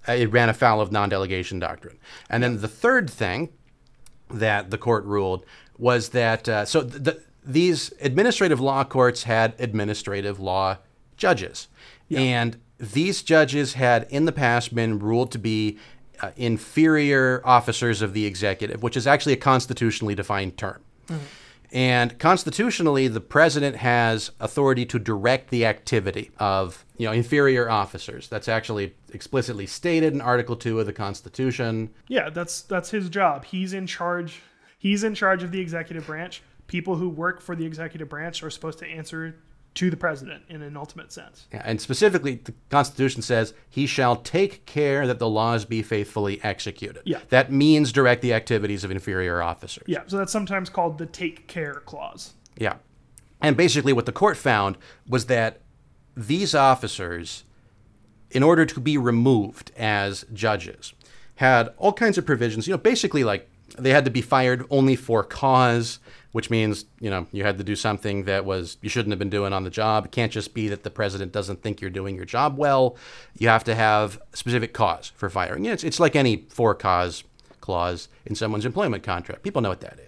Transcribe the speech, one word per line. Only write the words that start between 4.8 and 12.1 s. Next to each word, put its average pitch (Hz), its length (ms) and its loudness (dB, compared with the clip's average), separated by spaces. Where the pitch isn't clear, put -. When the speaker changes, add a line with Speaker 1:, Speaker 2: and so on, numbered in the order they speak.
Speaker 1:
ruled 98 400 -2
was 120 300 2
that, 113 400 0
uh, 107 160 0
so 156 180 0
th-, 123 220 -10
the, - 180 -2
these 160 560 2
administrative 160 580 2
law 135 240 0
courts 127 400 2
had 113 380 2
administrative 101 800 -4
law 95 380 0
judges. 170 520 0
Speaker 2:
Yeah. 156 120 -2